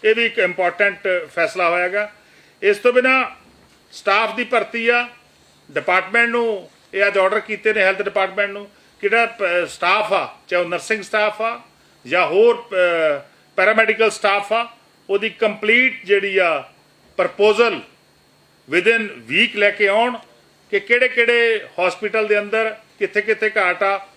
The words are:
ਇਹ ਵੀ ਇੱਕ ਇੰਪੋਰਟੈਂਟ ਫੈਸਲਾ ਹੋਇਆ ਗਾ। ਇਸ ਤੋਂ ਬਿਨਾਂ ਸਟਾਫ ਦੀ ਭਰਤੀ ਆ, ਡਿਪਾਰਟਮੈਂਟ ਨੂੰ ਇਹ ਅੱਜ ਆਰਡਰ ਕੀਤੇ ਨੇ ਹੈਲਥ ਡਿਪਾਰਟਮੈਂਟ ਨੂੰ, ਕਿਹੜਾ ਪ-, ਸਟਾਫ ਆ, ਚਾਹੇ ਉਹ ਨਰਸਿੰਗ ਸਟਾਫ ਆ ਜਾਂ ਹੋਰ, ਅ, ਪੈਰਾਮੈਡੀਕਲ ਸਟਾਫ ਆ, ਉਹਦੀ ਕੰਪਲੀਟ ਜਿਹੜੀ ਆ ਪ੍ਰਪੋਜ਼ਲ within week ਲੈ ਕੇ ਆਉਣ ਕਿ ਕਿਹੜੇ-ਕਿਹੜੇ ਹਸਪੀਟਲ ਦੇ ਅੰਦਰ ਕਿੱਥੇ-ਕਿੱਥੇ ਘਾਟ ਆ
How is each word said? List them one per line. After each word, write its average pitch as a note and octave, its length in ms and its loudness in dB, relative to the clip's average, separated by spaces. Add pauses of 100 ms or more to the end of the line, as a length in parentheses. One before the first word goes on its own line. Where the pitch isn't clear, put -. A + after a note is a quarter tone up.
ਇਹ A3 120 4
ਵੀ A#3 100 0
ਇੱਕ A3+ 120 -4
ਇੰਪੋਰਟੈਂਟ F#3 680 -2 (280)
ਫੈਸਲਾ E3+ 340 0
ਹੋਇਆ F3+ 180 0
ਗਾ। G#3 240 -6 (520)
ਇਸ G3+ 140 4
ਤੋਂ B3 160 2
ਬਿਨਾਂ B3+ 320 2 (680)
ਸਟਾਫ G#3 440 0
ਦੀ B3 80 -4
ਭਰਤੀ A#3 460 -2
ਆ, A#3+ 180 0 (640)
ਡਿਪਾਰਟਮੈਂਟ F#3+ 580 0
ਨੂੰ A3+ 400 -4 (240)
ਇਹ G3 140 2
ਅੱਜ G3 100 0
ਆਰਡਰ F#3+ 220 2
ਕੀਤੇ G#3+ 340 -4
ਨੇ G#3 80 0
ਹੈਲਥ F#3+ 200 2
ਡਿਪਾਰਟਮੈਂਟ G3 500 -2
ਨੂੰ, G3+ 180 -16 (320)
ਕਿਹੜਾ A3 240 2
ਪ-, F3+ 420 -2
ਸਟਾਫ G3 460 0
ਆ, D#3 240 -4 (100)
ਚਾਹੇ F3 160 -2
ਉਹ E3 60 -6
ਨਰਸਿੰਗ G3 340 -4
ਸਟਾਫ G#3+ 380 -2
ਆ A#3 200 -6 (460)
ਜਾਂ E3 200 2
ਹੋਰ, G#3+ 420 2
ਅ, E3+ 500 0 (360)
ਪੈਰਾਮੈਡੀਕਲ G#3+ 540 2
ਸਟਾਫ G3+ 440 -2
ਆ, A#3 240 -4 (320)
ਉਹਦੀ G3+ 200 -2
ਕੰਪਲੀਟ G#3+ 760 0
ਜਿਹੜੀ G3 320 0
ਆ D#3+ 340 0 (460)
ਪ੍ਰਪੋਜ਼ਲ G3+ 640 2 (920)
within A3 280 2
week D#3 520 -2
ਲੈ G3+ 160 2
ਕੇ G3+ 160 0
ਆਉਣ A3+ 300 0 (540)
ਕਿ G3+ 80 0
ਕਿਹੜੇ-ਕਿਹੜੇ A#3 880 0 (200)
ਹਸਪੀਟਲ G#3+ 400 -4
ਦੇ G#3 120 2
ਅੰਦਰ A3 360 -4 (240)
ਕਿੱਥੇ-ਕਿੱਥੇ G#3 580 -2
ਘਾਟ F3+ 260 0
ਆ G3 340 -2